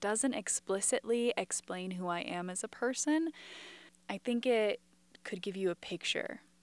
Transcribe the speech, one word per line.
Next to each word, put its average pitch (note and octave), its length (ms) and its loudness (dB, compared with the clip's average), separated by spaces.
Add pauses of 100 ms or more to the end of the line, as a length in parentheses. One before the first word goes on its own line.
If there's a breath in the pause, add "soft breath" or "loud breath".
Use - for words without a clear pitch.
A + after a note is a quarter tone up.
doesn't A3 340 2
explicitly A3+ 1000 2
explain F#3 580 -4
who F3+ 160 -2
I F3 120 0
am F3+ 300 -4
as F#3 120 -6
a G#3+ 60 -6
person, D4+ 640 2 (760 loud breath)
I G3 120 -4
think A#3+ 260 0
it A3+ 360 4 (440)
could F#3 160 -6
give F#3+ 160 -4
you F#3+ 140 2
a F3 40 0
picture - 680 -4 (200)